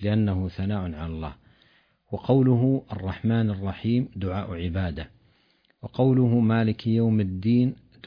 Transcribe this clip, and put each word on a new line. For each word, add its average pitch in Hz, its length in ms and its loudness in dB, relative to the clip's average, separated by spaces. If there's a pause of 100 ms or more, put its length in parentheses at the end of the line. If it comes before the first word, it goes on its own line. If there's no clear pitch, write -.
لأنه 101 460 0
ثناء 98 300 -4
على 82 280 -8
الله، 80 280 -8 (800)
وقوله: 127 800 2
"الرحمن 107 580 -2
الرحيم"، 104 680 -2
دعاء 95 380 -6
عبادة، 85 560 -4 (720)
وقوله: 127 580 2
"مالك 110 460 2
يوم 113 340 2
الدين"، 110 540 2 (320)